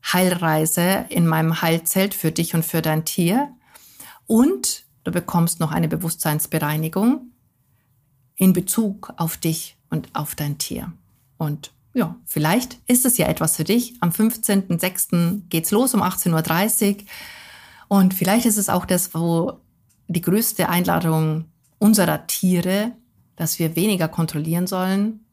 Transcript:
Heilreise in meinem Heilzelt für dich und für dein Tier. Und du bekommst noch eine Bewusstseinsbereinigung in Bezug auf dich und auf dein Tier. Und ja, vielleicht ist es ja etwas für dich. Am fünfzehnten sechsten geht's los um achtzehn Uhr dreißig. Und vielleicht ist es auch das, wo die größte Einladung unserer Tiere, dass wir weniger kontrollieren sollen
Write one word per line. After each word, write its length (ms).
Heilreise 960
in 180
meinem 360
Heilzelt 500
für 180
dich 240
und 100
für 180
dein 240
Tier. 440
Und 580
du 80
bekommst 480
noch 120
eine 160
Bewusstseinsbereinigung 1400
in 160
Bezug 640
auf 220
dich 400
und 260
auf 200
dein 240
Tier. 340
Und 340
ja, 280
vielleicht 540
ist 180
es 120
ja 100
etwas 260
für 80
dich. 380
Am 100
fünfzehnten 680
sechsten 680
geht's 220
los 240
um 80
achtzehn 320
Uhr 80
dreißig. 640
Und 280
vielleicht 320
ist 100
es 120
auch 160
das, 300
wo 460
die 140
größte 460
Einladung 760
unserer 480
Tiere, 680
dass 240
wir 160
weniger 320
kontrollieren 580
sollen 540